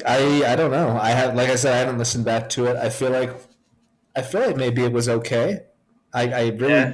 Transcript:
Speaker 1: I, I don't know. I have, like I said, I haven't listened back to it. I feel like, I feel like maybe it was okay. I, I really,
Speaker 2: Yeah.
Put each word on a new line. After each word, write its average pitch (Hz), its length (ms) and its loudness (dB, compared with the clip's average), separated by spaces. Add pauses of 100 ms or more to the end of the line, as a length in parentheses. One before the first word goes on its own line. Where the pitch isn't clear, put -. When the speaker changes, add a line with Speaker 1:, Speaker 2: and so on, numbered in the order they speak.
Speaker 1:
I, 139 460 2
I - 20 2
don't 156 160 2
know. 131 260 0
I 110 140 0
have, 123 240 2
like 127 160 2
I 127 60 2
said, 127 180 2
I 123 40 2
haven't 127 200 0
listened 117 260 -2
back 113 260 -2
to 123 160 -2
it. 123 100 0
I 120 140 -2
feel 127 200 -2
like, 127 200 0 (840)
I 135 80 -4
feel 214 240 -2
like 170 100 0
maybe 123 280 0
it 120 80 0
was 117 160 0
okay. 120 540 -2 (500)
I, 123 180 0
I 120 200 0
really, 123 220 0
Speaker 2:
Yeah. 135 220 2